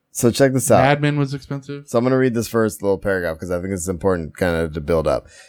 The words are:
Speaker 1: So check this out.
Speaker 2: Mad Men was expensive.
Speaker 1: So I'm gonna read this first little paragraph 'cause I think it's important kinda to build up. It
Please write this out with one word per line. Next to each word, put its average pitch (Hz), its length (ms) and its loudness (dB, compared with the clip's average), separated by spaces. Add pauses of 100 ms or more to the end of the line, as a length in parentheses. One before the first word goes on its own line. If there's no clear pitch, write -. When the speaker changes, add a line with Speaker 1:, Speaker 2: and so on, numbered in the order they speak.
Speaker 1:
So 120 220 2
check 135 200 4
this 127 200 0
out. 95 100 6
Speaker 2:
Mad 143 180 4
Men 147 200 0
was 139 160 -2
expensive. 143 520 -12
Speaker 1:
So - 120 -2
I'm 120 40 2
gonna 127 140 2
read 131 160 2
this 113 140 -2
first 110 340 -2
little 98 160 0
paragraph 90 420 -2
'cause 90 120 -8
I 87 100 -2
think 95 100 -6
it's 90 160 -4
important 87 480 -2
kinda 85 320 0
to 78 140 -8
build 80 260 0
up. 65 200 -2
It - 40 -20 (180)